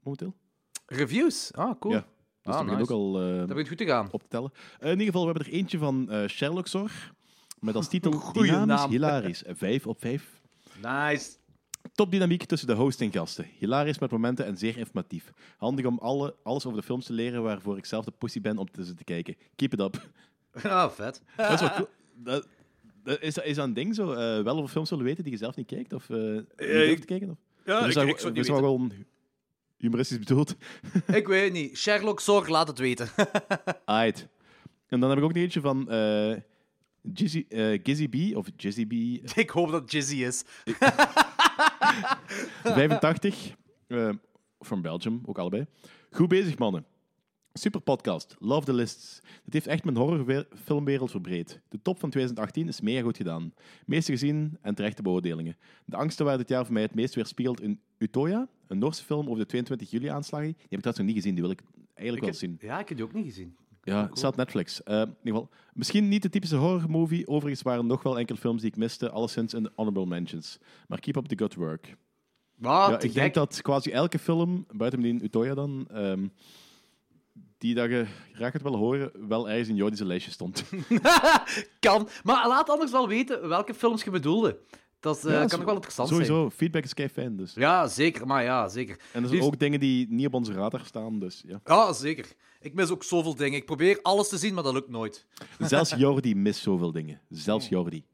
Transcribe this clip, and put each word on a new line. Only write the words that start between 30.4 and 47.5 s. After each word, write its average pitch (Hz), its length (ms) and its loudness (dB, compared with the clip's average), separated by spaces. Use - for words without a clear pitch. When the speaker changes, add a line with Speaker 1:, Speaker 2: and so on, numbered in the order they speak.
Speaker 1:
<laughs> 196 360 2
Speaker 2:
Ik 208 60 -4
weet 190 160 4
het 190 100 2
niet. 151 240 -6
Sherlock 208 420 2
Zorg, 202 280 4
laat 160 200 4
het 123 120 -10
weten. 123 280 2
<laughs> - 340 -4
Speaker 1:
Aight. 110 420 2
En 123 120 2
dan 131 100 6
heb 135 80 4
ik 143 60 4
ook 160 100 2
nog 170 100 2
eentje 175 180 0
van, 135 280 0
eh, 107 460 2
Jizzy, 156 360 0
eh, 107 340 0
Gizzy 147 240 0
B, - 60 -4
of 98 100 -6
Jizzy 104 300 -4
B. 107 40 -6
Speaker 2:
<laughs> 120 180 -6
Ik 220 120 2
hoop 165 220 0
dat 147 200 -4
Jizzy 143 320 -2
is. 123 200 -4
<laughs> - 2000 2
Speaker 1:
Vijfentachtig, 156 920 2
eh, 113 220 0
from 98 220 -4
Belgium, 90 440 -4
ook 98 120 -8
allebei. 98 280 -2
"Goed 175 160 4
bezig, 175 300 4
mannen. 98 280 0